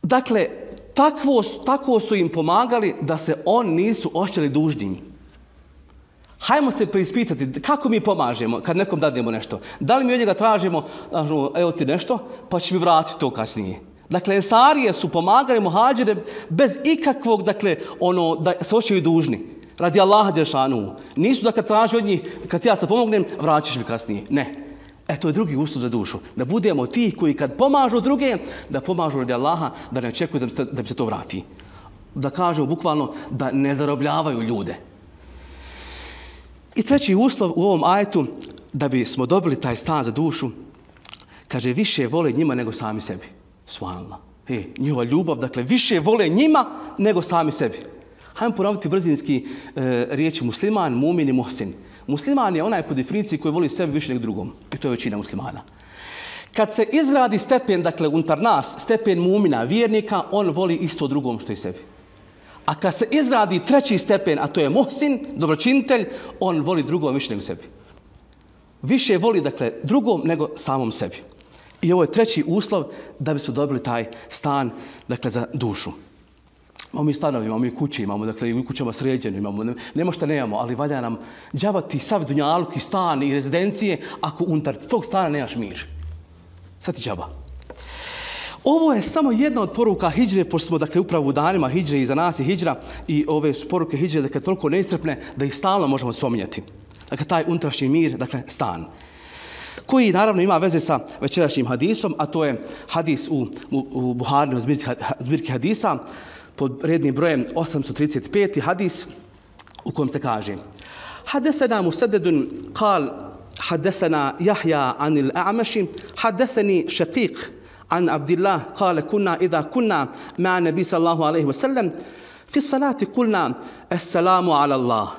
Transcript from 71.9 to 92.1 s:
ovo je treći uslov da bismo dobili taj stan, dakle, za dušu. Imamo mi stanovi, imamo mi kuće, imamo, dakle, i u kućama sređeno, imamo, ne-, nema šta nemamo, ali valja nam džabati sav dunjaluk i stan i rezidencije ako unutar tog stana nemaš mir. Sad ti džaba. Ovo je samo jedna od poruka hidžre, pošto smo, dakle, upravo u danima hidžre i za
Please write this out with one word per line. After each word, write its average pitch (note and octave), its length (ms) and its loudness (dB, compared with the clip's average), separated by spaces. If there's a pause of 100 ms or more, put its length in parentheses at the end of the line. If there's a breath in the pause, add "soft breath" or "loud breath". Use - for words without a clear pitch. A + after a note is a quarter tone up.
ovo F3+ 100 6
je D3+ 80 0
treći A3 360 2
uslov F#3 360 0 (360 loud breath)
da D3 140 -2
bismo C#3 200 -4
dobili C#3 300 -2
taj A#2 220 -2 (240 loud breath)
stan, C#3 420 -2 (360 loud breath)
dakle, B2 240 -4
za A#2 220 -2
dušu. A2+ 380 -4 (1000)
Imamo D3+ 100 -2
mi D3 100 2
stanovi, C#3+ 320 -2
imamo A2 140 -2
mi B2 160 -2
kuće, C#3+ 280 -4
imamo, G#2 220 -4
dakle, A2+ 240 -4
i A#2 40 -2
u B2 120 -2
kućama B2 280 -4
sređeno, B2 440 -2
imamo, G2+ 260 -4
ne-, A#2+ 120 -4 (180 loud breath)
nema E3+ 180 0
šta E3+ 140 -4
nemamo, C3 320 -2
ali A#2+ 180 -4
valja C#3+ 260 -4
nam A2+ 160 -4 (380 loud breath)
džabati F3 440 -2
sav F#3 260 -2
dunjaluk D3+ 500 0
i C#3+ 40 -4
stan E3 440 0
i C#3 100 0
rezidencije F3 680 0 (220 loud breath)
ako D#3 220 -4
unutar D3+ 320 0
tog - 300 -2
stana F#3+ 240 0
nemaš D3 260 -4
mir. G2+ 320 -8 (920)
Sad - 160 -6
ti - 60 -8
džaba. F2 280 -6 (1300 loud breath)
Ovo D#4 300 6
je G#3+ 80 2
samo C#4+ 300 2
jedna A#3+ 300 2
od F#3+ 100 -2
poruka G3+ 380 2
hidžre, F#3+ 360 2
pošto E3+ 220 -2
smo, E3+ 100 0
dakle, D#3 240 0
upravo E3 260 0
u C#3 40 2
danima D3+ 380 2
hidžre C#3+ 320 0
i B2+ 40 2
za A#2+ 100 0